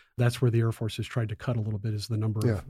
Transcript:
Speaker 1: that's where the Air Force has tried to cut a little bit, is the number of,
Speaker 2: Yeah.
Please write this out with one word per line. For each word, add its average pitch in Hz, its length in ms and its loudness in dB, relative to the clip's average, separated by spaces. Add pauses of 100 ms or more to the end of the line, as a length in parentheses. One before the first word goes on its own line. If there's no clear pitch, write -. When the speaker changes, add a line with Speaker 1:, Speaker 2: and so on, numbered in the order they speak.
(180)
Speaker 1:
that's 120 240 2
where 120 100 6
the 117 80 4
Air 113 120 4
Force 110 260 -6
has 110 100 -4
tried 113 220 -2
to 107 60 -6
cut 120 220 -4
a - 20 0
little 107 200 -2
bit, 107 160 -2
is 101 120 -6
the 113 100 -2
number 110 220 0
of, 117 60 2
Speaker 2:
Yeah. 107 240 2